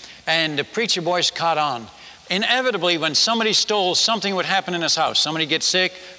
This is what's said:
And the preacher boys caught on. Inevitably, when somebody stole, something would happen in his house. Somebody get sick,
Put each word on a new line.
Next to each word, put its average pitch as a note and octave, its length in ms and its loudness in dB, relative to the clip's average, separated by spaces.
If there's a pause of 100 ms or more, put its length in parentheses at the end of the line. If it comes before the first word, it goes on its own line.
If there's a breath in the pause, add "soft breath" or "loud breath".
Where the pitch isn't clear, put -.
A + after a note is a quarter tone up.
(260 loud breath)
And D#3+ 320 0
the C#3 60 0
preacher G#3+ 360 -2
boys E3+ 300 0
caught D#3+ 280 0
on. C3 280 -2 (420 loud breath)
Inevitably, G3+ 720 2
when D#3 160 0
somebody A3 380 2
stole, F#3 420 2
something G3+ 400 0
would F3 100 0
happen F3+ 300 0
in E3+ 80 -2
his D#3 140 0
house. D3+ 240 2
Somebody D#3 260 0
get D3+ 160 0
sick, F3+ 300 2 (260 loud breath)